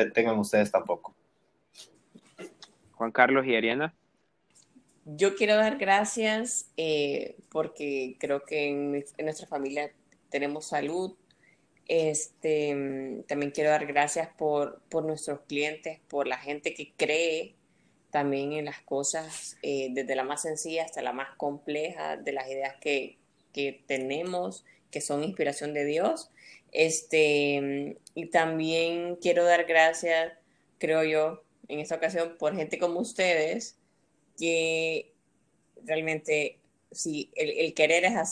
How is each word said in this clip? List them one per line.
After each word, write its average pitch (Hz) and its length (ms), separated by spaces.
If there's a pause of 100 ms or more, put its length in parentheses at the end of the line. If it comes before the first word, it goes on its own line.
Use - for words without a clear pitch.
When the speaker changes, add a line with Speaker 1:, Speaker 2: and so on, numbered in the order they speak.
Speaker 1:
detengan 113 340
ustedes 104 340
tampoco. - 420 (1800)
Speaker 2:
Juan 113 200
Carlos 131 340
y 123 80
Ariana. 120 400 (1080)
Speaker 3:
Yo 175 320
quiero 214 200
dar 214 220
gracias, 214 1000
eh, 147 600 (140)
porque 143 680
creo 143 260
que 147 240
en 143 220
mi, 143 140 (120)
en 151 80
nuestra 156 220
familia 143 440 (400)
tenemos 147 380
salud. 170 460 (720)
Este, 156 880
mm, 135 480
también 143 300
quiero 151 180
dar 151 160
gracias 147 500
por, 147 540
por 160 140
nuestros 156 380
clientes, 156 680
por 143 180
la 127 100
gente 147 380
que - 220
cree 160 580 (560)
también 143 420
en 151 140
las 143 160
cosas, 160 800
eh, 135 300
desde 135 240
la 131 80
más 143 180
sencilla 160 420
hasta 156 180
la 123 100
más 135 240
compleja, 151 800
de 147 160
las 131 160
ideas 135 320
que, 143 360 (380)
que 139 320
tenemos, 170 800 (260)
que 147 100
son 147 240
inspiración 147 480
de 147 140
Dios. 180 440 (420)
Este, 147 1200
mm, - 0 (180)
y 165 120
también 165 880
quiero 175 280
dar 170 200
gracias, 165 680 (440)
creo 160 280
yo, 156 380 (260)
en 147 120
esta 151 140
ocasión, 170 440
por 196 160
gente 165 240
como 175 220
ustedes, 180 800 (600)
que 165 720 (720)
realmente, 156 760 (340)
sí, - 420
el, 156 160
el 160 240
querer 165 300
es 185 100 (180)